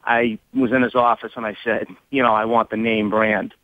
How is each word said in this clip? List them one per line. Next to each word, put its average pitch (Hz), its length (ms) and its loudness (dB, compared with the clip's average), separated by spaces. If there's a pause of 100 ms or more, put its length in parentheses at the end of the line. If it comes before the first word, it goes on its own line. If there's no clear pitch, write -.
I 117 320 0 (160)
was 127 180 0
in 127 100 2
his 120 140 0
office 120 400 2
and 120 100 -10
I 107 180 -6
said, 107 240 -2 (220)
you 139 120 -2
know, 120 120 4
I 107 120 2
want 113 240 0
the 110 80 -6
name 110 320 0
brand. 107 440 0 (100)